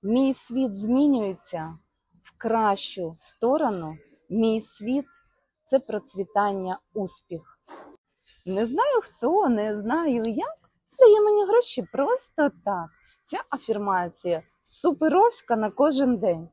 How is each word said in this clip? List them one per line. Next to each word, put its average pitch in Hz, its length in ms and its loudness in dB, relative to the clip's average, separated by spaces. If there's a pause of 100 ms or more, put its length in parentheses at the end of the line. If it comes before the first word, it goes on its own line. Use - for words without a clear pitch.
"Мій 254 300 2
світ 233 440 -4
змінюється 208 1000 -2 (460)
в - 140 -20
кращу 196 840 -2
сторону, 220 760 -2 (320)
мій 220 320 0
світ — 254 440 -4 (580)
це 262 160 0
процвітання, 196 1000 -4 (140)
успіх". - 680 -10 (880)
Не 190 200 -2
знаю 440 360 0
хто, 339 480 0
не 214 280 -2
знаю 240 500 -2
як 359 280 -4 (440)
дає 427 220 8
мені 415 240 4
гроші 403 480 0
просто 311 560 0 (160)
так. 175 240 -4 (360)
Ця - 240 -8
афірмація 185 920 -2 (200)
суперовська 339 920 2
на 214 140 -2
кожен 269 480 2
день. 170 360 -2